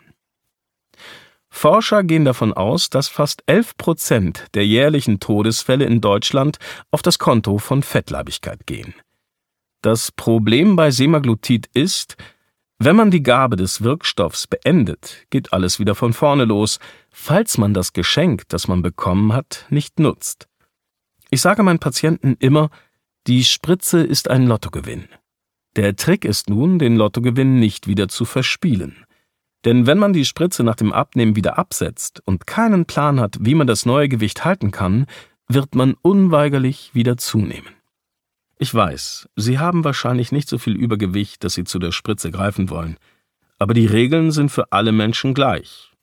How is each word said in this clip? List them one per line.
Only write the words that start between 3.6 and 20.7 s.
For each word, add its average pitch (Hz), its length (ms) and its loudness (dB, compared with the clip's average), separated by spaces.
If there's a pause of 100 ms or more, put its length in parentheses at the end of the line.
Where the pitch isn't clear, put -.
Prozent - 800 -2
der 101 120 0
jährlichen 123 540 2
Todesfälle 110 680 0
in 117 140 2
Deutschland 110 580 0 (320)
auf - 120 -2
das - 180 0
Konto 107 380 2
von 135 260 -2
Fettleibigkeit - 840 -8
gehen. - 300 -12 (840)
Das 113 300 0
Problem 120 680 2
bei 156 140 4
Semaglutid 127 840 0
ist, - 420 -2 (640)
wenn 139 160 4
man 214 160 6
die 180 100 4
Gabe 123 360 2
des 92 260 -4
Wirkstoffs - 640 -2
beendet, - 840 -2
geht - 240 -4
alles 92 240 0
wieder 104 160 0
von 120 200 0
vorne 143 320 2
los, 107 340 0 (320)
falls - 480 -2
man 104 160 2
das 90 180 -4
Geschenk, 135 560 -2
das - 180 -6
man 90 140 0
bekommen 95 520 0
hat, - 360 -8
nicht 147 300 -4
nutzt. - 480 -4 (840)